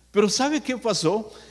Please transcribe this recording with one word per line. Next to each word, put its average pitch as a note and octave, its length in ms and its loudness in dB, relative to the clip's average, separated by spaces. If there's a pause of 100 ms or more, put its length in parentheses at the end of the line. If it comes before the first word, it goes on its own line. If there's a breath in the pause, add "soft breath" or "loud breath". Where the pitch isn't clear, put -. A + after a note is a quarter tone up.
(120)
Pero G#3 160 4
¿sabe C#4 320 0
qué B3+ 160 -4
pasó? G#3 560 0 (200 loud breath)